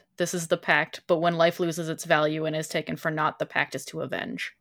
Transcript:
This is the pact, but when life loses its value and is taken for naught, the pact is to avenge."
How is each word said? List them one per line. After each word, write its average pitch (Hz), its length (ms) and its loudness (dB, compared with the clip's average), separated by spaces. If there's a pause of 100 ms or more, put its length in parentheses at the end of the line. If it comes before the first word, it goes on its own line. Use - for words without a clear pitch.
(180)
This 175 160 0
is 170 160 -4
the 175 80 4
pact, 160 500 0
but 170 120 4
when 170 180 2
life 170 240 4
loses 165 260 -2
its 156 160 -6
value 156 420 2
and 156 100 -2
is 156 120 -4
taken 156 300 -4
for 165 140 -2
naught, 156 280 0
the 143 60 0
pact - 300 -2
is 131 100 -8
to 160 160 -8
avenge." - 600 -6